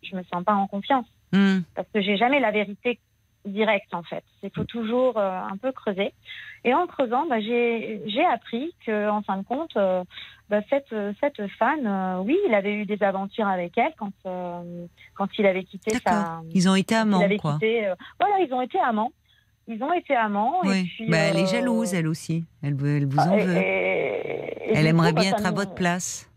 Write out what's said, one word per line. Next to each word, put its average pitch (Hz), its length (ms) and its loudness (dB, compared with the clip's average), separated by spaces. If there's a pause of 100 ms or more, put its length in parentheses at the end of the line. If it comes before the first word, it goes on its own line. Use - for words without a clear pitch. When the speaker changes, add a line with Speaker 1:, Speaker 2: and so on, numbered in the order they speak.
Speaker 1:
je - 140 -10
me 180 80 -6
sens 180 180 -6
pas 214 120 4
en 196 120 2
confiance. 240 400 0 (260)
Speaker 2:
Hmm. 190 280 4 (160)
Speaker 1:
Parce 185 180 -8
que 208 80 2
j'ai 202 140 0
jamais 254 240 4
la 220 100 2
vérité 208 480 -2 (460)
directe, 202 500 0
en 175 80 -6
fait. - 220 -12 (180)
Il 196 80 -8
faut - 140 -6
toujours, 233 520 0
euh, 190 320 0
un 196 80 -8
peu 262 140 -4
creuser. 208 420 -4 (520)
Et 247 100 4
en 349 140 2
creusant, 262 400 0
bah, 226 120 0
j'ai, 226 640 -2
j'ai 220 180 0
appris 269 500 -2 (100)
que, 208 240 0
en 208 140 0
fin 196 140 -4
de 196 80 -6
compte, 285 320 -4
euh, 185 260 2 (460)
bah, 208 100 2 (120)
cette, 277 220 -2 (280)
cette 285 260 -2 (100)
femme, 262 300 2
euh, 185 320 0
oui, 220 180 2 (120)
il 226 60 4
avait 202 200 2
eu 208 100 -4
des 196 200 -4
aventures 196 420 -2
avec 180 320 -2
elle 294 180 2
quand, 202 140 -8 (160)
euh, 175 600 -8 (280)
quand 196 140 -4 (100)
il 208 80 4
avait 185 160 2
quitté 196 300 -6
Speaker 2:
D'accord. 226 200 0
Speaker 1:
sa, 165 280 -2 (120)
Speaker 2:
Ils 185 160 4
ont 190 60 4
été 190 220 2
Speaker 1:
quand 226 40 4
il - 20 2
Speaker 2:
amants, 208 180 4
Speaker 1:
avait 196 160 4
Speaker 2:
quoi. 160 180 -2
Speaker 1:
quitté, 220 320 0
euh, 185 80 -2 (240)
voilà, 392 260 2
ils 254 80 -4
ont 254 80 0
été 254 200 -2
amants. 233 320 0 (560)
Ils 220 160 -8
ont 311 80 0
été 339 240 0
amants. 220 480 0
Speaker 2:
Oui. 190 160 2
Speaker 1:
Et - 40 -2
puis, 226 260 -8
Speaker 2:
Bah, 160 80 4
elle 165 200 2
est 190 60 2
Speaker 1:
euh, - 20 2
Speaker 2:
jalouse, 226 480 0
elle 165 140 0
aussi. 165 360 -2 (200)
Elle 143 100 0
veut, 143 220 0
elle 143 100 2
vous 139 140 0
en 165 180 4
Speaker 1:
et, 196 60 2
Speaker 2:
veut. 180 120 2
Speaker 1:
et, 185 40 2
et 185 1120 -2
Speaker 2:
Elle 151 80 4
Speaker 1:
du 156 80 6
Speaker 2:
aimerait 165 200 4
Speaker 1:
coup, 160 40 0
bah, 156 80 2
Speaker 2:
bien - 80 2
Speaker 1:
ça - 80 2
Speaker 2:
être - 80 -2
à 180 60 0
Speaker 1:
me - 40 -2
Speaker 2:
votre 196 200 -4
place. 175 600 -4